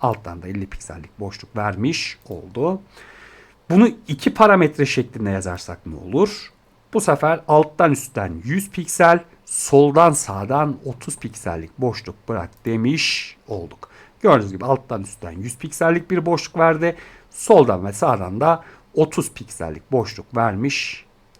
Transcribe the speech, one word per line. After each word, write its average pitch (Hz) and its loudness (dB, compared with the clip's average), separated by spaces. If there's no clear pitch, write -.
Alttan 87 -4
da 90 -14
elli 95 -8
piksellik - -16
boşluk - -12
vermiş 104 -4
oldu. 117 -6
Bunu 208 6
iki - -2
parametre 180 4
şeklinde 113 -4
yazarsak 92 -6
ne 80 -12
olur? 131 -4
Bu 220 0
sefer 156 0
alttan 156 4
üstten 90 -6
yüz 185 -4
piksel, 170 2
soldan 147 4
sağdan 131 -4
otuz - -12
piksellik 82 -10
boşluk 117 -6
bırak 90 -6
demiş 117 -2
olduk. 90 -12
Gördüğünüz 120 4
gibi 92 -10
alttan 127 -2
üstten 90 -14
yüz 98 -12
piksellik 170 -2
bir 175 -2
boşluk 170 -4
verdi. 165 2
Soldan 113 4
ve 101 -6
sağdan 104 -2
da 160 2
otuz 160 0
piksellik - -12
boşluk 113 -4
vermiş 113 -2